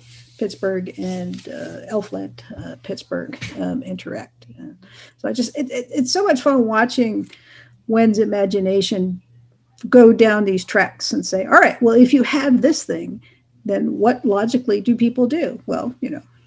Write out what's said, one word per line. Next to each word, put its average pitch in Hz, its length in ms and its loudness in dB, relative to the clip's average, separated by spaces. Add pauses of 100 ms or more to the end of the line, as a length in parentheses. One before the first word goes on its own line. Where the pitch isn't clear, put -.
(380)
Pittsburgh 190 600 -6
and, 185 480 -10
uh, - 440 -14
Elfland, 196 500 -8 (220)
uh, 170 200 -16
Pittsburgh, - 520 -10 (240)
um, 180 220 -6
interact. - 640 -14 (140)
Uh, - 140 -18 (440)
so - 100 -8
I 220 60 -4
just, 240 240 -6
it, 277 140 -6
it, 247 180 -8
it's 262 240 -4
so 381 100 0
much 320 180 0
fun 262 260 2
watching 220 600 -2 (600)
Wen's 220 320 4
imagination 196 1040 -2 (640)
go 233 240 10
down 214 320 2
these 185 180 -2
tracks - 480 -2
and 185 140 -4
say, 190 180 -4
"All 302 160 4
right, - 220 2
well, 226 140 4
if 247 180 6
you 269 80 6
have 269 400 2
this 247 220 2
thing, 180 360 -8 (460)
then 202 320 -2
what 247 260 0
logically 214 560 0
do 226 160 0
people 240 300 0
do?" 269 400 -4
Well, 226 360 -6
you - 100 -6
know, - 100 -12 (260)